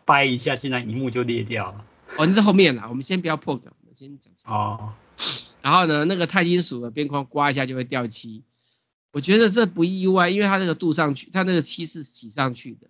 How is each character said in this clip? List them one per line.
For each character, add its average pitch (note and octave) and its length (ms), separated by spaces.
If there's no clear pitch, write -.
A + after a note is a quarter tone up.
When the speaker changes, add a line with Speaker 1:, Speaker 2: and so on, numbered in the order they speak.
Speaker 1:
掰 C#3 180
一 C3 140
下， C3+ 180
竟 C3+ 140
然 B2 180
萤 A2 120
幕 C3 100
就 A#2+ 140
裂 A#2 200
掉 G#2+ 280
了。 G#2 120
Speaker 2:
哦， D#3 120
那 F#3 60
是 G#3+ 80
后 G#3 120
面 F3+ 220
啦， G#2+ 140
我 A#2+ 40
们 B2+ 80
先 F#3 180
不 E3 80
要 D#3 80
破 C#3 220
梗， - 240
我 - 60
们 - 80
先 C#3 240
讲 - 160
清 - 100
楚。 A2+ 60
Speaker 1:
哦。 G#2+ 420
Speaker 2:
然 C#3 120
后 F3+ 120
呢， D3+ 200
那 F#3+ 100
个 F3 100
钛 F3+ 200
金 F3 180
属 C3+ 160
的 A#2+ 100
边 C#3+ 200
框 C#3 160
刮 C#3+ 260
一 - 20
下 C3+ 120
就 C3 100
会 B2+ 80
掉 B2 240
漆。 A2 360
我 C#3+ 80
觉 F3+ 180
得 A3+ 120
这 A3+ 160
不 F3 180
意 F#3 240
外， F#3 220
因 G3 100
为 G#3 80
它 G3 100
那 F#3+ 60
个 E3+ 100
镀 D#3+ 200
上 D3 200
去， - 200
它 F#3+ 100
那 F3+ 100
个 E3 80
漆 E3 240
是 D#3+ 160
洗 - 280
上 C3 240
去 A#2 180
的， - 180